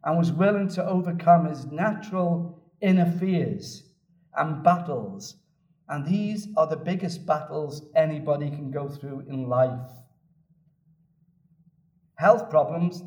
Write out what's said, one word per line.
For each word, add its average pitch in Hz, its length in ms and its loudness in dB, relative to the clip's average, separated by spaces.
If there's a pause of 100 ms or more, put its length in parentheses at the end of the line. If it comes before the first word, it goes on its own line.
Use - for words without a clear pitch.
and 160 120 2
was 165 120 4
willing 202 380 2
to - 160 -4
overcome 175 640 4
his 147 180 -8
natural 170 960 -4 (200)
inner 185 280 4
fears - 800 -2 (460)
and 151 260 -2
battles. 123 760 -2 (500)
And 143 160 -6
these 208 420 -2 (120)
are 156 80 4
the 156 100 -4
biggest 180 480 -6
battles 151 680 -4
anybody 151 560 0
can 147 200 -8
go 143 160 -6
through 139 340 -10
in 131 280 -6
life. 127 400 2 (2250)
Health 214 340 4
problems, 160 560 0